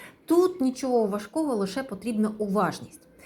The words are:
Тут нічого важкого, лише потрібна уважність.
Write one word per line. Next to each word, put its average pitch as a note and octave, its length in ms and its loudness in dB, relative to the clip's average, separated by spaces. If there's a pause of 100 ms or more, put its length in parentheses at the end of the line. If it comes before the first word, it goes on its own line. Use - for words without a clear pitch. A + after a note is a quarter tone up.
(260)
Тут F4+ 360 4
нічого B3+ 460 2
важкого, A#3 480 -2
лише G3 280 -2
потрібна G#3+ 540 -2
уважність. F#3+ 640 -2 (240)